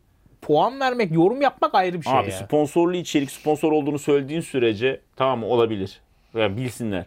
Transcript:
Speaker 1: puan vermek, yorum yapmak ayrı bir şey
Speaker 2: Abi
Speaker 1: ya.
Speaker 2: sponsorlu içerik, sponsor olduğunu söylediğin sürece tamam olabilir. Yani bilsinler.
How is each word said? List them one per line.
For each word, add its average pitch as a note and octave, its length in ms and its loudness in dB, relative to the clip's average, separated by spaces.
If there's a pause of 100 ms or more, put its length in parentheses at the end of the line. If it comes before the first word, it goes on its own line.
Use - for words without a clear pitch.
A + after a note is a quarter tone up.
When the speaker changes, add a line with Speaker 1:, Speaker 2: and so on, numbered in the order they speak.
(420)
Speaker 1:
puan G3+ 380 2
vermek, B3 320 0
yorum G3 300 4
yapmak D4 320 0
ayrı F#3 240 2
bir D#3 60 -8
şey C3 140 2
Speaker 2:
Abi G2 120 0
Speaker 1:
ya. F#2+ 60 -6
Speaker 2:
sponsorlu D3+ 600 0
içerik, C#3+ 340 -2
sponsor D3+ 420 -2
olduğunu D3 260 0
söylediğin C#3+ 420 0
sürece A#2 600 0 (160)
tamam B2+ 280 0
olabilir. G#2+ 560 0 (340)
Yani G#2 220 -2
bilsinler. A2 500 -6